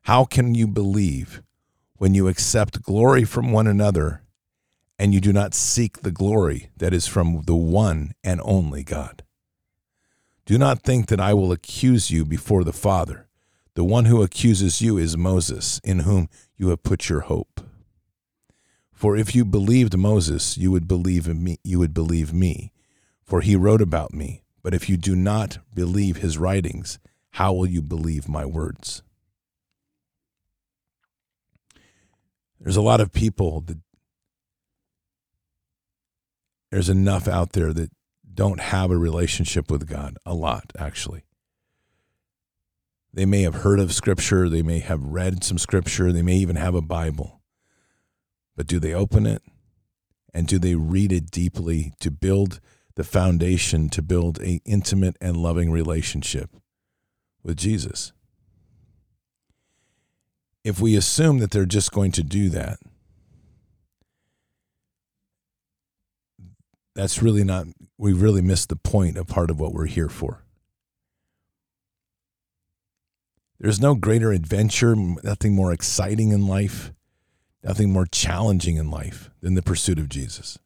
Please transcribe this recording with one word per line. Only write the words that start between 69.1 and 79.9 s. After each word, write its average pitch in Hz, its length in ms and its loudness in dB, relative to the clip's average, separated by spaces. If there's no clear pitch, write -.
of 82 100 -8
part 85 240 -2
of 76 80 -4
what 80 140 -4
we're 80 120 -4
here 78 220 -2
for. - 380 -10
There's 107 220 0
no 139 140 6
greater 110 360 2
adventure, 101 600 2
m-, 90 300 0
nothing 101 300 0
more 92 200 2
exciting 107 580 -2
in 101 160 2
life 98 460 -4
nothing 95 260 0
more 92 140 2
challenging 92 720 -2
in 78 140 -4
life - 400 -12
than 92 140 0
the 90 80 0
pursuit - 340 -2